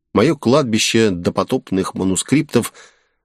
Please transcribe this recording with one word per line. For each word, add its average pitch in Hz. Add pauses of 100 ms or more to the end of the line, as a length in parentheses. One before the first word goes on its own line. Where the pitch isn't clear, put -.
(120)
моё 127
кладбище 113
допотопных 95
манускриптов 107 (500)